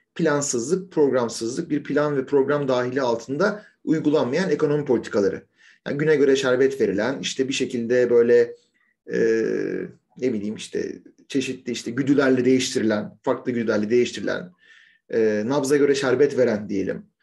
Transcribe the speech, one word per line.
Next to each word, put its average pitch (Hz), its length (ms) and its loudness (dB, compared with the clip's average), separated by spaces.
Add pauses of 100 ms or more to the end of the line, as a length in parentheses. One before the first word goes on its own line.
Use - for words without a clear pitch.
(140)
plansızlık, 147 800 -2
programsızlık, 127 800 0
bir 147 140 -4
plan 147 320 0
ve 131 100 -2
program 143 420 2
dahili 127 340 0
altında 139 600 -2 (200)
uygulanmayan 151 640 0
ekonomi 147 340 0
politikaları. 110 580 0 (440)
Yani 139 120 -6
güne 156 180 2
göre 135 200 4
şerbet 131 440 2
verilen, 107 400 0
işte - 280 -4
bir 139 40 -6
şekilde 123 580 0
böyle, 120 440 4 (580)
e, 120 60 -2 (1000)
ne 127 140 -2
bileyim 107 240 -6
işte - 460 -8 (260)
çeşitli 131 440 -6
işte 117 180 -8
güdülerle 131 540 2
değiştirilen, 110 800 0
farklı 127 300 -2
güdülerle 107 380 0
değiştirilen, 110 640 -2 (600)
e, 107 340 0
nabza 135 300 0
göre 139 180 4
şerbet 131 440 2
veren 107 300 2
diyelim. 95 340 -4 (200)